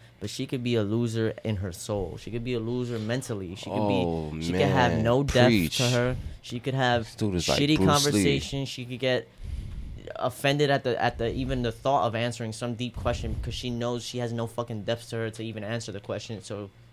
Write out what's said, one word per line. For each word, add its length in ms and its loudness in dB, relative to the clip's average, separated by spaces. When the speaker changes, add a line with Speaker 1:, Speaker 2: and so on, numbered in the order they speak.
Speaker 1:
but 80 -4
she 160 -6
could 180 -2
be 120 2
a 80 4
loser 500 0
in 120 0
her 160 -4
soul. 480 -4
She 100 -12
could 140 -6
be 80 -4
a 80 0
loser 380 -2
mentally. 580 -4
She 140 -10
could 20 -6
Speaker 2:
Oh, 640 0
Speaker 1:
be, 100 -6
she 80 -2
could 80 2
have 320 4
Speaker 2:
man. 120 2
Speaker 1:
no 180 4
depth 240 6
Speaker 2:
Preach. 320 6
Speaker 1:
to 100 4
her. 280 2
She 180 -8
could 140 -4
have 300 4
Speaker 2:
This 100 -14
dude 220 0
is 120 2
like 100 4
Speaker 1:
shitty 180 6
Speaker 2:
Bruce 20 4
Lee. 80 6
Speaker 1:
conversation. 800 4
She 180 -8
could 140 -8
get 300 0
offended 520 2
at 160 2
the, 180 0
at 140 2
the, 160 0
even 300 -2
the 100 0
thought 340 2
of 80 0
answering 380 -2
some 220 -4
deep 200 -6
question 400 -2
because 200 -4
she 160 -4
knows 340 -2
she 140 -8
has 140 -2
no 140 -2
fucking 360 -6
depth 260 -4
to 80 -6
her 140 -2
to 120 -10
even 220 -8
answer 280 -6
the 80 -8
question. 420 -6
So 260 -8